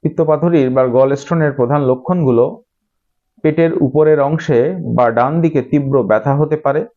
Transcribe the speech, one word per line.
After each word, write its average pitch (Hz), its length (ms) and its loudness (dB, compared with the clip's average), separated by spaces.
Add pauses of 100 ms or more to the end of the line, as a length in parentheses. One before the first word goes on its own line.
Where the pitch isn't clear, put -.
পিত্তপাথড়ীর 156 640 0
বা 131 160 2
গলস্টোনের 139 640 0
প্রধান 135 300 0
লক্ষণগুলো, 131 800 0 (800)
পেটের 165 320 0
উপরের 147 460 2
অংশে 156 540 0 (220)
বা 120 140 2
ডান 127 300 0
দিকে 156 220 0
তীব্র 135 400 0
ব্যথা 135 340 0
হতে 151 200 0
পারে। 147 300 -2 (100)